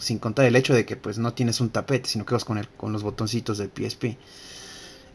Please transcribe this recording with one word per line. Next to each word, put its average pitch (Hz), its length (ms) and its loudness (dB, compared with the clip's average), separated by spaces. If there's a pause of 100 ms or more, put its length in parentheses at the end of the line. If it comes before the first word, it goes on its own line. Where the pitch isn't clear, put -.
sin 107 180 -2
contar 117 240 2
el 120 140 8
hecho 127 160 6
de 113 120 6
que, - 120 -8
pues, 107 200 -6
no 117 160 0
tienes 117 280 2
un 117 80 2
tapete, 123 400 -2
sino 104 160 -2
que - 80 0
vas 117 100 2
con 107 140 -2
el, 104 100 -4
con - 240 -8
los 107 100 -2
botoncitos 107 560 -2
del 101 120 -4
P - 160 -6
S - 100 -4
P. 117 220 -4 (960)